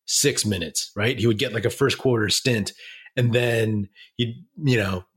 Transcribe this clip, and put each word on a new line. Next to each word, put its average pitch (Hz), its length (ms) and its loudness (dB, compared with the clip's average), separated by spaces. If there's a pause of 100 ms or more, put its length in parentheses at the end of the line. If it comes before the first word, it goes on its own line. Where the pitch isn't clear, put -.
six - 400 0
minutes, 98 480 -4
right? 117 240 -2
He 107 80 2
would 110 120 4
get, 104 140 -2
like, 107 120 -2
a 117 60 0
first - 280 0
quarter 110 300 2
stint, 110 440 0 (440)
and 120 160 2
then 113 560 0 (280)
he'd, 120 280 -4 (180)
you 131 140 4
know, 95 280 -2 (120)